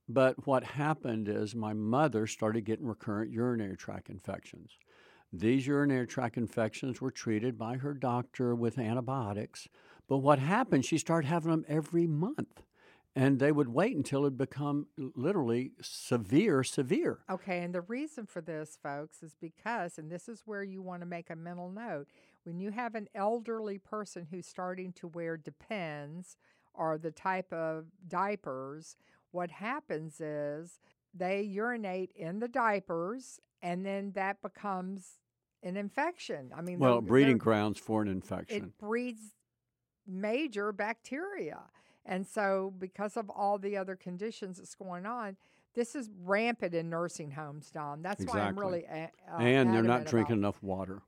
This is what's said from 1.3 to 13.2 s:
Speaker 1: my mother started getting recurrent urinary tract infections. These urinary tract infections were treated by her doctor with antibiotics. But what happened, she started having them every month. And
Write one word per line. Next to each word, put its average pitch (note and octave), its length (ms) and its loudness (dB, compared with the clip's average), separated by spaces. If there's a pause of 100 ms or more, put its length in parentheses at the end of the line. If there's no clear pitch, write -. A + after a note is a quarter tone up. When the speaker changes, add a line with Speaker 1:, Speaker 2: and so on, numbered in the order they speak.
Speaker 1:
my A2 180 -2
mother A2 540 2
started A2 380 0
getting A2 200 -2
recurrent A2 460 -4
urinary A2+ 460 0
tract G2 320 -10
infections. - 680 -10 (540)
These A#2+ 360 4
urinary C#3 400 4
tract A#2+ 300 -2
infections A#2 640 0
were C3 100 -2
treated A#2 440 0
by A2+ 220 -4
her C#3+ 160 -4
doctor B2 600 0
with A#2 240 0
antibiotics. A#2 880 -2 (400)
But C3+ 120 4
what C#3 200 8
happened, D3+ 460 4
she D#3+ 120 2
started E3 300 2
having E3 240 2
them D#3+ 160 2
every D#3+ 400 2
month. E3 560 -2 (520)
And C#3 220 6